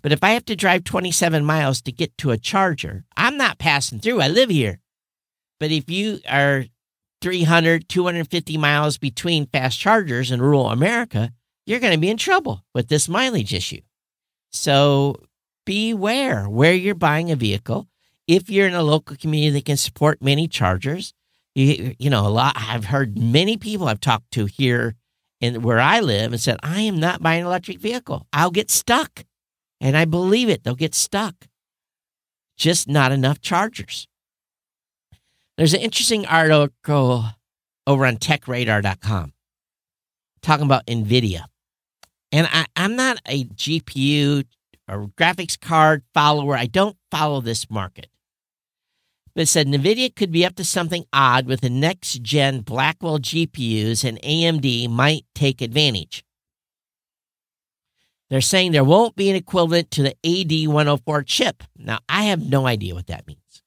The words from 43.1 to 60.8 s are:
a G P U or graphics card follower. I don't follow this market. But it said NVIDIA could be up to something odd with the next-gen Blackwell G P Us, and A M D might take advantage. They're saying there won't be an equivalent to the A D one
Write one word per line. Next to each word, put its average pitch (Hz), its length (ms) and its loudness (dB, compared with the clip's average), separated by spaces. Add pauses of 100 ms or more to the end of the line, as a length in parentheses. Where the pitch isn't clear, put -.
a 135 160 -4
G 143 340 -6
P - 220 -8 (180)
U 143 240 0 (460)
or 104 180 -8 (100)
graphics 175 440 0
card 156 420 4 (100)
follower. 147 440 2
I 120 100 -4
don't 190 300 0 (160)
follow 151 280 -2
this 117 300 -6
market. 98 380 -10 (1300)
But 170 60 0
it 156 40 2
said 147 220 2
NVIDIA 202 440 0
could 185 200 -4
be 165 120 4
up 185 120 -2
to 185 80 -8
something 170 480 -4
odd 131 340 4
with 131 140 -2
the 127 100 0
next-gen 135 920 -2
Blackwell 151 560 -2
G 156 280 -2
P 113 460 -2
Us, 113 100 -2
and 117 220 -4
A 160 200 0
M 165 140 2
D 120 300 -2
might 131 360 0 (120)
take 135 240 0
advantage. 120 640 -2 (2000)
They're 135 100 2
saying 185 320 2
there 143 120 6
won't 202 320 4
be 196 140 2
an 190 60 0
equivalent 170 560 0
to 147 100 0
the 139 200 0
A 180 220 0
D 156 220 0
one 151 220 2